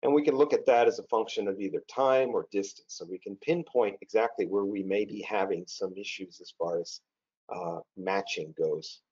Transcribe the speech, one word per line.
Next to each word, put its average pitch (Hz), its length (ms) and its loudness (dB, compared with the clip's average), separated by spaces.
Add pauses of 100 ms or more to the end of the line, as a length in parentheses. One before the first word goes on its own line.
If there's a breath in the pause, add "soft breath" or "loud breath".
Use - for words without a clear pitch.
And 139 100 2
we 147 120 6
can 147 120 4
look 147 160 4
at - 140 2
that 120 220 8
as 110 100 2
a 104 60 -10
function 110 440 0
of 98 120 -2
either 92 280 -4
time 131 420 4
or - 220 -2
distance. - 360 -6 (100)
So 90 80 -12
we 90 140 -10
can 101 160 -12
pinpoint 127 640 0
exactly 110 460 0
where 98 180 2
we 98 160 -2
may 98 240 0
be 104 160 -10
having 95 460 -2
some 92 280 -8
issues 95 460 -12
as 87 160 -20
far 85 220 -2
as, - 220 -10 (540)
uh, 85 260 -8 (140)
matching 95 600 -4
goes 80 440 -4 (100)